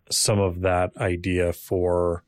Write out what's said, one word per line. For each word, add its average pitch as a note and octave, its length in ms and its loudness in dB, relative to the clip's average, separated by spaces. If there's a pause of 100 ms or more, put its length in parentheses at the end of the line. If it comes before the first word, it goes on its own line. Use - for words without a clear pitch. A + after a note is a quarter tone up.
(100)
some - 280 0
of F2+ 220 0
that F2+ 380 0
idea F2+ 540 0
for F2 760 0